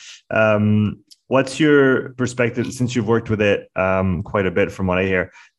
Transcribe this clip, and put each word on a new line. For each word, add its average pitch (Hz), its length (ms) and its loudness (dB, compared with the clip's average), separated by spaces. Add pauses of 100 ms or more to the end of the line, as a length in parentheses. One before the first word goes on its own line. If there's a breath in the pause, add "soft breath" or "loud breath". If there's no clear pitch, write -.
(320 loud breath)
Um, 107 720 2 (240)
what's 135 320 -2
your 143 560 2
perspective, 117 580 -4
since 123 220 -4
you've 113 120 -2
worked 113 220 -2
with 107 100 -2
it, 101 360 0
um, 95 480 0
quite 101 240 -2
a 90 40 -2
bit 95 200 0
from 98 160 -6
what 90 100 0
I 92 80 0
hear, 92 260 -2 (280 loud breath)